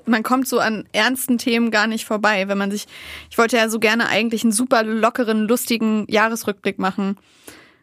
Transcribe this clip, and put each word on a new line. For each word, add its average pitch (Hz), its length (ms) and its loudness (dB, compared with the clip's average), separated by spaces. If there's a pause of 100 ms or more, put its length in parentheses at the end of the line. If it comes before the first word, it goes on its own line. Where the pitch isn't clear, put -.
man 226 160 2
kommt 254 240 0
so 240 140 0
an 214 320 -2
ernsten 240 460 0
Themen 233 340 0
gar 214 160 2
nicht 220 160 -4
vorbei, 208 420 0
wenn 202 100 -2
man 196 140 -2
sich, 208 160 -6 (420)
ich - 80 -8
wollte 233 200 2
ja 226 120 4
so 220 120 -2
gerne 226 280 2
eigentlich 220 360 0
einen 226 80 4
super 233 320 2
lockeren, 220 640 0
lustigen 220 600 0
Jahresrückblick 214 720 -2
machen. 196 400 -4 (640)